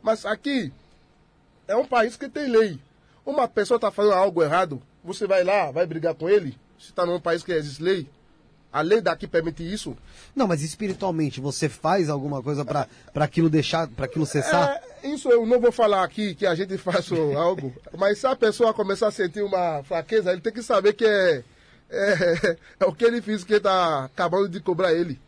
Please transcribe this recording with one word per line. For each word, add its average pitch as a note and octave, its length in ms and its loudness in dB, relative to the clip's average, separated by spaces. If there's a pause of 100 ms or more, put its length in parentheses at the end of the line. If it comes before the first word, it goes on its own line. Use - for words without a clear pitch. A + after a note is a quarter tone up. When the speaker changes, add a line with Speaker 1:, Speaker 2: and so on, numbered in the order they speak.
Speaker 1:
Mas A3 220 -2
aqui G#3 480 -4 (960)
é G3+ 80 0
um B3 80 2
país A#3 320 0
que C4+ 140 -12
tem D4 180 -4
lei. A3 320 2 (460)
Uma C#4 200 0
pessoa A#3 320 0
tá G#3 120 0
fazendo G#3 240 4
algo F#3 280 2
errado, D#3 380 0 (240)
você F#3+ 220 -6
vai F#3 180 2
lá, F#3 260 2
vai E3+ 160 0
brigar D#3+ 280 -4
com D#3+ 160 -6
ele? F3 260 2 (240)
Se - 120 -20
tá F3+ 120 -2
num F3 160 -2
país E3+ 220 -2
que F3+ 100 -6
existe D3 300 -4
lei, F3 260 -2 (640)
a C#3+ 80 -2
lei G3 200 2
daqui E3 260 -4
permite E3 360 -4
isso? E3 340 -10 (380)
Speaker 2:
Não, C4 140 0
mas D#3 140 0
espiritualmente, D#3+ 760 -4
você C#3+ 280 -4
faz E3 400 0
alguma C#3+ 340 -6
coisa C#3+ 220 -4
pra, C#3+ 240 -4 (240)
pra D3 120 0
aquilo E3 260 2
deixar, D#3+ 380 0
pra C3 180 -6
aquilo D#3 200 -2
cessar? C#4+ 540 0 (220)
Speaker 1:
É, C4+ 60 -8
isso C#4+ 200 -4
eu A#3 180 6
não A#3+ 140 4
vou A#3 120 4
falar G#3 320 2
aqui G3+ 300 -4
que G3 120 -2
a F3 80 2
gente F#3+ 240 -4
<laughs> - 0 -
faz F3+ 340 -2
o D3+ 240 0
algo, D#3+ 360 0 (240)
mas G3 220 2
se C4 80 -4
a C4 80 2
pessoa A3 400 2
começar G3 340 -2
a G#3 40 0
sentir G3 300 -4
uma F3+ 420 -2
fraqueza, F3+ 480 -2
ele F#3 80 -2
tem A3+ 120 -4
que A#3 100 -10
saber G#3 320 2
que A3+ 100 0
é, F#3 400 2 (460)
é, F3 680 0 (140)
<laughs> - 100 -16
é F#3+ 60 4
o F3+ 80 0
que A#3 100 0
ele A#3 160 2
fez G#3 240 -4
que G#3 160 2
tá F3+ 440 0
acabando F3+ 440 -2
de F3+ 120 -8
cobrar F3+ 340 0
ele. E3+ 340 -2